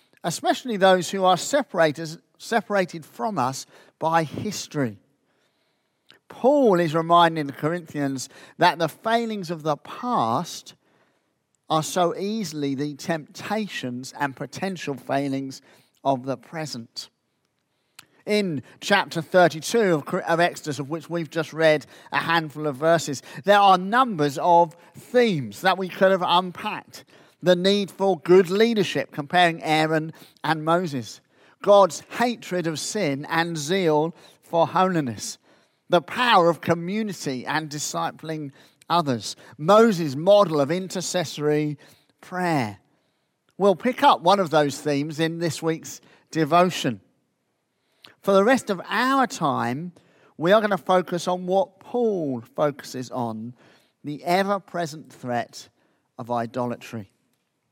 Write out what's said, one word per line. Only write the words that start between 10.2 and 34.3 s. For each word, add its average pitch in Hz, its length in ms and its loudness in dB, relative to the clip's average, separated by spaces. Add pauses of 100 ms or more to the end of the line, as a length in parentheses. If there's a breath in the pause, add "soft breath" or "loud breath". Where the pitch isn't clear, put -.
are 156 100 2
so 170 340 0
easily 156 600 -6
the 147 180 -6
temptations 147 1300 -8
and 143 160 -4
potential 147 580 -8
failings 135 640 -6 (440 soft breath)
of 131 220 -2
the 135 120 -6
present. 131 720 -12 (1200 soft breath)
In 196 320 0 (180 loud breath)
chapter 175 440 0
thirty-two 180 720 2
of 165 100 -2
Cor-, 180 160 -4
of 165 180 0
Exodus, 151 380 0
of 139 100 -8
which 156 220 -8
we've 165 220 -6
just 160 200 -4
read 156 360 2 (240 loud breath)
a 143 80 0
handful 151 480 -2
of 135 80 -4
verses, 156 480 0 (200 loud breath)
there 202 140 6
are 196 180 6
numbers 185 600 0
of 170 400 4 (180 soft breath)
themes 175 640 0
that 185 180 2
we 185 100 -4
could 190 220 4
have 185 120 2
unpacked. 175 840 -2 (360 soft breath)
The 175 140 4
need 190 340 0
for 185 300 -2
good 180 320 6
leadership, 208 600 0
comparing 165 520 0
Aaron 156 500 0 (300 loud breath)
and 151 200 -2
Moses. 156 580 -2 (420 soft breath)
God's 190 400 6 (160)
hatred 190 480 -2
of 156 120 -6
sin 147 520 -4
and 165 260 -2
zeal 156 560 0 (300 soft breath)